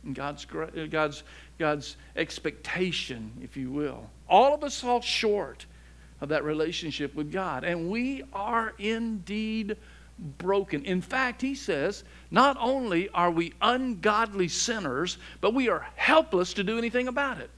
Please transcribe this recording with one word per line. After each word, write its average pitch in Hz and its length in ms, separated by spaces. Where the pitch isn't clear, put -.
and 139 100
God's 143 300
gra-, 160 240
uh, 160 180
God's, 151 380
God's 147 380
expectation, 156 1160
if 131 140
you 131 120
will. 131 400
All 247 260
of 294 80
us 285 180
fall 240 200
short 208 680
of 143 80
that 147 160
relationship 156 720
with 151 160
God, 165 320
and 175 260
we 254 320
are 220 460
indeed 220 1000
broken. 190 460
In 185 160
fact, 254 420
he 269 140
says, 175 480
not 262 300
only 233 480
are 175 240
we 170 280
ungodly 214 840
sinners, 175 720
but 208 120
we 247 160
are 170 160
helpless 262 560
to 202 100
do 220 160
anything 240 300
about 254 300
it. 120 200